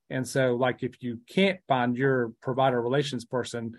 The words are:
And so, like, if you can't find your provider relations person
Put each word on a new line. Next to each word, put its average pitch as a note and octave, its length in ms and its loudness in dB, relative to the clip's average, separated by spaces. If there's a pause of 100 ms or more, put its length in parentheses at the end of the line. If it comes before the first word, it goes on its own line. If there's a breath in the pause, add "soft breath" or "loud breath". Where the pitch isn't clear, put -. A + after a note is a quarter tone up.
And C3 180 -4
so, C3 280 2
like, B2 280 -2
if B2 180 -8
you A#2+ 280 -6
can't F#3+ 300 2 (100)
find B2 260 2
your B2+ 460 2
provider C3 400 2
relations C3 420 -2
person A#2+ 560 -6